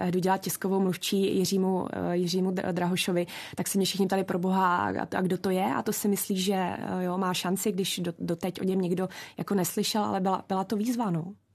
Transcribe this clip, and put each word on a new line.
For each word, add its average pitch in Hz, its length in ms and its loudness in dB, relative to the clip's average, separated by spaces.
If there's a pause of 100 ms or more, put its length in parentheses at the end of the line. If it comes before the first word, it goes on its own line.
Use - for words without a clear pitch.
jdu 180 140 0
dělat 185 180 2
tiskovou 190 420 -2
mluvčí 196 580 2
Jiřímu, 185 560 2
eh, 175 240 -2
Jiřímu 185 340 0
Dra-, 185 220 -2
Drahošovi, 175 540 0 (280)
tak - 120 -6
se - 100 -2
mě 190 80 4
všichni 190 220 2
ptali: 190 160 2
"Pro 185 160 -2
boha, 185 380 4
a, 101 120 0 (280)
a 190 40 0
kdo 180 160 2
to 190 120 -2
je? 185 160 2 (100)
A 226 60 0
to 214 120 -2
si - 140 -2
myslí, 196 340 0
že, 196 120 2
eh, 185 500 -2
jo, 180 140 -2
má 185 160 0
šanci?", 190 380 0
když 190 280 -2
do, 175 200 -2
doteď 175 420 -2
o - 20 0
něm 190 180 2
někdo 185 280 0 (280)
jako 208 180 -2
neslyšel, 208 480 0
ale 202 180 0
byla, 190 260 0
byla 190 160 0
to 190 140 -4
výzva, 233 340 0
no. 170 220 -2 (220)